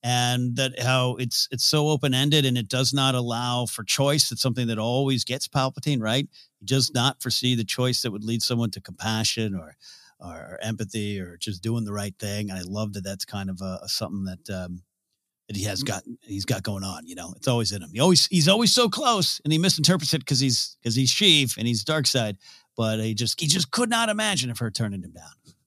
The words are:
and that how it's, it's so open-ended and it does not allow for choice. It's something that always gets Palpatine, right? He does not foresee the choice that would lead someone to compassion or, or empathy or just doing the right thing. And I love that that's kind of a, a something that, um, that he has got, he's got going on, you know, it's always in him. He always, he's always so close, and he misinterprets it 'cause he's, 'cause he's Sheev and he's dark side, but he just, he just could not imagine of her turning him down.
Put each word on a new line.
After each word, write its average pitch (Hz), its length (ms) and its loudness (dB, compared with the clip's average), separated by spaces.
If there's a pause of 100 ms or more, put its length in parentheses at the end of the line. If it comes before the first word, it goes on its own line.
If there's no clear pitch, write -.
and 123 540 0
that 131 240 -2
how 127 360 2
it's, - 340 -2
it's 120 140 -2
so 151 260 4
open-ended 143 560 4
and 123 120 2
it 107 100 -4
does 127 260 0
not 135 220 2
allow 120 500 0
for 110 180 -8
choice. 139 480 2
It's 117 100 -4
something 123 260 0
that 113 100 -2
always 123 460 0
gets 127 240 -4
Palpatine, 135 540 0
right? 117 260 0 (320)
He 101 60 -16
does 131 280 2
not 131 280 0
foresee 127 340 0
the 113 80 0
choice 123 380 0
that 113 100 -2
would 104 120 -8
lead 113 180 -2
someone 117 300 0
to - 100 -12
compassion 110 760 -2
or, 78 200 -12 (440)
or 82 420 -14
empathy 104 580 -4
or 87 180 -10
just 92 240 -8
doing 113 220 -2
the 101 80 -6
right 101 260 -6
thing. 104 320 -6
And 95 80 -6
I 92 60 -8
love 104 300 -6
that 98 100 -8
that's 98 220 -8
kind 98 240 -6
of 90 120 -8
a, 92 220 -6
a - 40 -12
something 98 360 -4
that, 92 260 -10
um, 90 320 -8 (680)
that 104 80 -8
he 95 80 -4
has 98 180 -4
got, 98 200 -4 (200)
he's 98 240 -8
got 95 180 -2
going 98 200 -4
on, - 220 -10
you 87 100 -16
know, 87 200 -12
it's - 120 -4
always 117 240 2
in 98 100 -6
him. - 100 -14
He 117 80 -2
always, 175 280 6
he's 165 200 4
always 214 260 6
so 240 160 6
close, 233 540 0
and 151 80 2
he 160 60 4
misinterprets 160 560 4
it 139 120 -2
'cause 131 140 2
he's, 131 440 0
'cause 117 120 0
he's 131 160 4
Sheev 151 460 4
and 110 100 0
he's 110 160 0
dark 151 220 0
side, 107 320 0 (380)
but 110 240 0
he 110 140 -2
just, 113 260 -4
he 165 80 -2
just 160 240 2
could 233 180 2
not 226 200 2
imagine 202 400 0
of 113 100 -6
her 117 100 -2
turning 98 320 -4
him 85 100 -14
down. - 180 -20 (360)